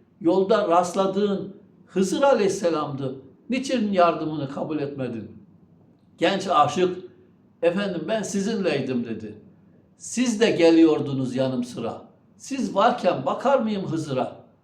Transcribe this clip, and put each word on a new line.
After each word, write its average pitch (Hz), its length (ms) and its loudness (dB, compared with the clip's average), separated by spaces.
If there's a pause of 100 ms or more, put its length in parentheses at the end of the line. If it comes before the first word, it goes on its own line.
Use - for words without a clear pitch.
(200)
"Yolda 190 480 4
rastladığın 190 880 0 (300)
Hızır 185 360 0
Aleyhisselam'dı. 156 920 0 (360)
Niçin 240 420 -2
yardımını 156 560 2
kabul 147 300 -6
etmedin?" 120 640 -8 (760)
Genç 185 300 0
aşık, 175 500 2 (640)
"Efendim, 175 460 -2
ben 220 140 -2
sizinleydim." 175 840 -2
dedi. 107 380 -12 (540)
"Siz 226 440 -2
de 214 100 4
geliyordunuz 143 880 4
yanım 131 280 -2
sıra. 113 380 -10 (340)
Siz 233 380 -6
varken 185 520 2
bakar 240 320 2
mıyım 208 280 -2
Hızır'a?" 139 560 -4 (220)